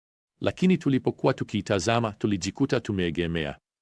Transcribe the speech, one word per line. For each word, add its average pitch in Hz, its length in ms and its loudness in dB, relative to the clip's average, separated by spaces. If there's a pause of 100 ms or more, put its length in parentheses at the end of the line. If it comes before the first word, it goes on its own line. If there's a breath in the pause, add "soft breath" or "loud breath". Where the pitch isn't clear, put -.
(420)
Lakini 180 360 2
tulipokuwa 131 560 0
tukiitazama, 110 800 0
tulijikuta 104 680 -2
tumeegemea 85 800 -2 (240)